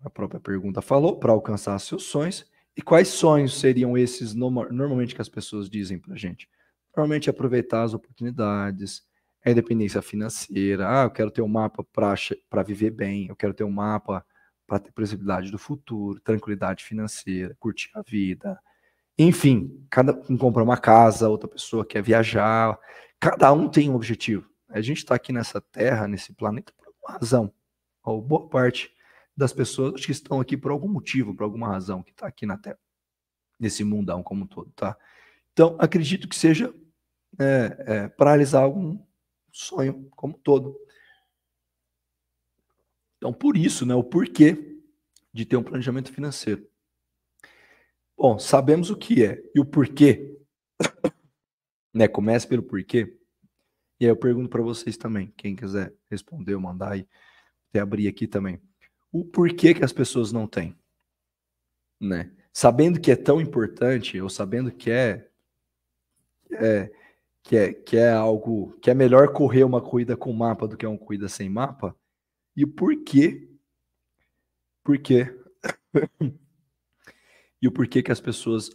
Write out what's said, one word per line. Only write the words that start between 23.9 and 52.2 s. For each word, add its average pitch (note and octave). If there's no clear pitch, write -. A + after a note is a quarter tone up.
objetivo. A2
A G#2+
gente B2
tá -
aqui B2
nessa A#2
terra, A2+
nesse G2+
planeta, -
por -
alguma -
razão. A#2
Ou A2
boa D#3
parte B2+
das C#3
pessoas C3+
acho -
que -
estão C#3
aqui B2+
por C#3+
algum D3
motivo, C3
por G2+
alguma A2
razão F#2+
que -
tá -
aqui -
na G2
Terra, -
nesse G#2+
mundão G2+
como G2
um F#2+
todo, -
tá? -
Então, E3
acredito E3+
que -
seja, D#3+
é, C3+
é, G#2+
pra C#3+
realizar C#3+
algum D#3
sonho C3+
como -
um -
todo. C#3
Então, -
por C#4
isso, -
né, B2
o B2
porquê -
de A2+
ter C3+
um A#2
planejamento B2+
financeiro. C3+
Bom, A#2
sabemos D3
o G#3
que A3
é F#2+
e -
o C#3
porquê, -
<coughs> -
né, A2
comece A2